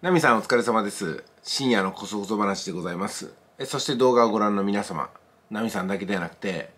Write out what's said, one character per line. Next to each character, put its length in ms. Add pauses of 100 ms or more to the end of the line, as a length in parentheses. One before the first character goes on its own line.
ナ 60
ミ 80
さ 140
ん 40
お 60
疲 120
れ 60
様 220
で 80
す。 320 (180)
深 300
夜 100
の 100
こ 140
そ 140
こ 60
そ 120
話 260
で 80
ご 120
ざ 100
い 20
ま 120
す。 260 (240)
え、 80
そ 140
し 80
て 80
動 180
画 140
を 20
ご 80
覧 180
の 80
皆 200
様、 260 (400)
ナ 140
ミ 80
さ 100
ん 60
だ 100
け 80
で 80
は 80
な 80
く 60
て 420